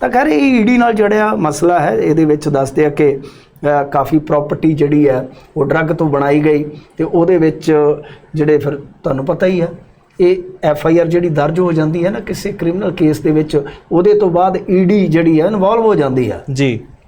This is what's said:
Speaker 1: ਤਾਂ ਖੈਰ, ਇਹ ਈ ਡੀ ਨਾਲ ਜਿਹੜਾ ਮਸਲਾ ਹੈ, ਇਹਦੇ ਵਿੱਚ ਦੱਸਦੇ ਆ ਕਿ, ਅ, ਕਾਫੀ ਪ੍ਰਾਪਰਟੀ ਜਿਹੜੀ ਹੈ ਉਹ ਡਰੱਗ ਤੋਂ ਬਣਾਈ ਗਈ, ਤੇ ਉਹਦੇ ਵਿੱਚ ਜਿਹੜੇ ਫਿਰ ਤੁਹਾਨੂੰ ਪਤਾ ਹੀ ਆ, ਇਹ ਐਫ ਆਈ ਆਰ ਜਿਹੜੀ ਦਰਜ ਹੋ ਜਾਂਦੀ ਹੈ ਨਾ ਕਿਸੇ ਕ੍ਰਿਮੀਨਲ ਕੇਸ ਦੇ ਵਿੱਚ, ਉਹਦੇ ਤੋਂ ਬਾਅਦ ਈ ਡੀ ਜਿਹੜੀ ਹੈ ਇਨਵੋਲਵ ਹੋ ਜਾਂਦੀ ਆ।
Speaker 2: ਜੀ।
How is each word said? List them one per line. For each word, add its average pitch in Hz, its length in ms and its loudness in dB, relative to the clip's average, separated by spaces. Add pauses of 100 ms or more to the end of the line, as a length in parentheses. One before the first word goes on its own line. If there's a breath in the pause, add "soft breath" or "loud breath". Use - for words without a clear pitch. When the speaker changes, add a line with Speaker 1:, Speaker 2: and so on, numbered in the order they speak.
Speaker 1:
ਤਾਂ 254 80 -2
ਖੈਰ, 247 180 0
ਇਹ 277 320 2
ਈ 214 40 2
ਡੀ 247 140 2
ਨਾਲ 240 160 2
ਜਿਹੜਾ 214 420 0
ਮਸਲਾ 170 440 0
ਹੈ, 156 160 0
ਇਹਦੇ 160 300 0
ਵਿੱਚ 151 240 0
ਦੱਸਦੇ 135 360 0
ਆ 147 40 0
ਕਿ, 143 300 0 (600 loud breath)
ਅ, - 20 -4
ਕਾਫੀ 143 360 -2
ਪ੍ਰਾਪਰਟੀ 147 540 -2
ਜਿਹੜੀ 147 360 2
ਹੈ 127 180 -2 (300 loud breath)
ਉਹ 147 80 0
ਡਰੱਗ 160 200 0
ਤੋਂ 165 240 -2
ਬਣਾਈ 143 360 0
ਗਈ, 151 180 2 (340 loud breath)
ਤੇ 156 60 -2
ਉਹਦੇ 175 340 2
ਵਿੱਚ 160 360 0 (600 loud breath)
ਜਿਹੜੇ 151 220 2
ਫਿਰ 135 180 -4
ਤੁਹਾਨੂੰ 135 500 -6
ਪਤਾ 175 200 -2
ਹੀ 185 140 0
ਆ, 170 80 -2 (520)
ਇਹ 185 180 4 (260)
ਐਫ 151 240 0
ਆਈ 160 100 4
ਆਰ 170 100 2
ਜਿਹੜੀ 175 220 0
ਦਰਜ 151 300 0
ਹੋ 180 120 0
ਜਾਂਦੀ 160 340 -2
ਹੈ 185 40 0
ਨਾ 220 100 -6
ਕਿਸੇ 202 320 -8
ਕ੍ਰਿਮੀਨਲ 180 400 -4
ਕੇਸ 151 280 0
ਦੇ - 120 -2
ਵਿੱਚ, 151 340 0 (260 loud breath)
ਉਹਦੇ 180 220 4
ਤੋਂ 208 160 2
ਬਾਅਦ 185 280 2 (120)
ਈ 185 160 4
ਡੀ 190 220 2
ਜਿਹੜੀ 160 340 2
ਹੈ 170 60 2
ਇਨਵੋਲਵ 208 340 0
ਹੋ 214 140 2
ਜਾਂਦੀ 131 340 0
ਆ। - 100 -8 (140)
Speaker 2:
ਜੀ। 127 260 -2 (280)